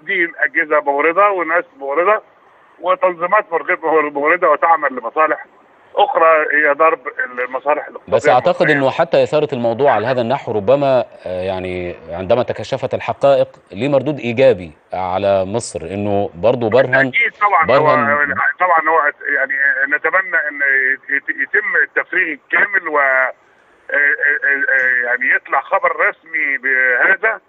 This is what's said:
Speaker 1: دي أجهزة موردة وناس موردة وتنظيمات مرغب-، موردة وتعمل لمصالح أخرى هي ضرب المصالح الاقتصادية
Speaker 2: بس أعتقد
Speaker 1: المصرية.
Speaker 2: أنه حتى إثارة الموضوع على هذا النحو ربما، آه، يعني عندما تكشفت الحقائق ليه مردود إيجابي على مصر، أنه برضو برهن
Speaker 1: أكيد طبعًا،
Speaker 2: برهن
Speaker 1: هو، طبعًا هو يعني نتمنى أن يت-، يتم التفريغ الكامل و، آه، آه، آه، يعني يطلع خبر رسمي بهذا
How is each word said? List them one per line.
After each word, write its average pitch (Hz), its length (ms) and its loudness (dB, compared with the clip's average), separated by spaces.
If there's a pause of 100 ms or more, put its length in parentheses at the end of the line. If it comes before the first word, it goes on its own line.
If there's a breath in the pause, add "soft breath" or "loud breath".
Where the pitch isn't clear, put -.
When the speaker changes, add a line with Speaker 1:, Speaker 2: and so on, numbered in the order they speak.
Speaker 1:
دي 170 360 -2
أجهزة 151 420 0
موردة 156 500 2
وناس 170 340 -2 (140)
موردة 165 440 0 (580)
وتنظيمات 180 720 0
مرغب-، 165 320 -4 (280)
موردة 160 380 0
وتعمل 147 420 2
لمصالح 143 540 -2 (500)
أخرى 175 300 2 (260)
هي 147 200 2
ضرب 160 360 2 (400)
المصالح 135 400 -2
الاقتصادية - 280 -4
Speaker 2:
بس 120 120 2
أعتقد 147 320 2
Speaker 1:
المصرية. 156 120 2
Speaker 2:
أنه 139 180 2
حتى 156 320 2
إثارة 151 300 0
الموضوع 120 400 0
على 107 140 0
هذا 127 140 0
النحو 123 320 -2
ربما، 127 520 2 (220)
آه، 90 160 -6
يعني 92 520 -6 (160)
عندما 95 320 0
تكشفت - 520 -6
الحقائق 131 540 2 (240)
ليه 107 160 -4
مردود 139 300 0
إيجابي 110 540 2 (200)
على 95 520 0
مصر، 98 360 -6
أنه 101 540 -2
برضو 113 340 0
برهن 127 260 2
Speaker 1:
أكيد 135 460 0
طبعًا، 190 260 2
Speaker 2:
برهن 147 440 2
Speaker 1:
هو، 147 80 2 (420)
طبعًا 165 280 2
هو 151 240 2 (240)
يعني 135 160 -2 (440)
نتمنى 175 400 -2 (120)
أن 143 120 -10 (560)
يت-، - 260 -6
يتم - 420 -4
التفريغ 156 520 -4
الكامل 170 520 -4
و، 151 100 0
آه، 143 40 2 (920)
آه، - 20 -6
آه، 139 1120 0
يعني 123 300 -2
يطلع 165 240 -2
خبر 175 360 -2
رسمي 156 640 -4
بهذا 135 920 0